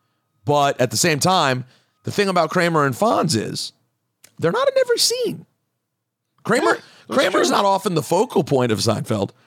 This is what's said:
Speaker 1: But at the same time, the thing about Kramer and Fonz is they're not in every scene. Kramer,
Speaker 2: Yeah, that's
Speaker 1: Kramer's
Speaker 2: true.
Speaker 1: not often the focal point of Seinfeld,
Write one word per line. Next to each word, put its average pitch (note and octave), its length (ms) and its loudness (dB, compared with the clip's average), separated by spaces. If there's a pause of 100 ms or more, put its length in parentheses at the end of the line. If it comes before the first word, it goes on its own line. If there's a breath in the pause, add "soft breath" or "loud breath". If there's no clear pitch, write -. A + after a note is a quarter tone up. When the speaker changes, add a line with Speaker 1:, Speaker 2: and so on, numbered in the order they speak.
(460)
Speaker 1:
But C#3+ 340 2
at B2 120 0
the A2 60 -4
same D#3 220 0
time, C#3+ 460 0 (380 soft breath)
the - 80 -10
thing G3+ 180 0
about F3 220 0
Kramer E3+ 340 2
and C3 100 0
Fonz G#3 400 0
is F#2+ 380 -6 (640)
they're E3 140 -2
not C5 180 0
in C5 100 0
every B4 200 2
scene. A4+ 460 -2 (1000)
Kramer, D4 300 2
Speaker 2:
Yeah, - 60 -12 (280 loud breath)
that's - 100 -2
Speaker 1:
Kramer's - 300 2
Speaker 2:
true. - 80 0
Speaker 1:
not G#3 80 2
often G3 300 0
the D3+ 60 0
focal F#3+ 440 0
point B2 260 2
of G2+ 80 0
Seinfeld, G#2 520 -2 (160 soft breath)